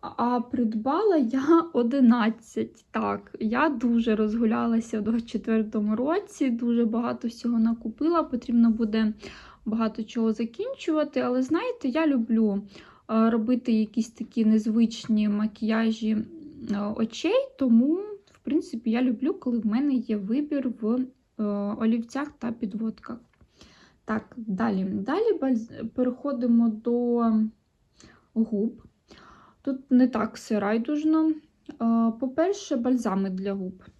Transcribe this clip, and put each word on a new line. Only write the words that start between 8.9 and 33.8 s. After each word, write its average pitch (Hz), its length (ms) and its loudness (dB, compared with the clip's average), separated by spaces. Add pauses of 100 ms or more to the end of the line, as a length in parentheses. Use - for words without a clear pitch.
багато 220 400 -2
чого 220 280 0
закінчувати, 294 880 -2
але, 247 220 0
знаєте, 359 460 -2
я 311 180 0
люблю, 220 560 2 (480)
е, 226 200 4
робити 240 420 0
якісь 220 380 0
такі - 340 -4
незвичні 220 840 2
макіяжі, 220 800 0
е, 214 140 0 (720)
очей, 330 520 0 (100)
тому, 262 360 6 (380)
в - 100 -20
принципі, 254 480 -4
я 233 120 0
люблю, 254 320 -2
коли 240 240 -4
в 208 80 -4
мене 262 280 0
є 220 220 -2
вибір 254 640 -2
в, 220 140 0
е, 254 500 -6 (340)
олівцях 233 500 -2 (100)
та 233 140 -6
підводках. 226 680 -8 (880)
Так, 220 280 -6
далі. 214 480 -2
Далі 269 560 0
бальз-, 233 480 -2
переходимо 247 800 2
до 240 560 0 (1120)
губ. 220 480 -2 (800)
Тут 269 280 -6
не 247 180 6
так 220 280 -4
все 214 240 -2
райдужно. 302 680 0
Е, 311 40 0 (840)
по-перше, 320 560 -2
бальзами 226 540 0
для 190 220 -4
губ. 185 300 -8 (180)